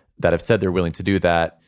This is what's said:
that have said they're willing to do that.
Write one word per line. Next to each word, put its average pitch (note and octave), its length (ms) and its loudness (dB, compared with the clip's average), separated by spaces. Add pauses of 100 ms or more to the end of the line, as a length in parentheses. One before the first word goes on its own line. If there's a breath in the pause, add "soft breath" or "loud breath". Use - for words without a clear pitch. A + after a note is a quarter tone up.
(180 loud breath)
that E2+ 140 2
have E2+ 100 -2
said A2 180 0
they're F#2+ 100 -2
willing F2 220 -2
to - 100 -12
do G2 180 0
that. E2+ 480 0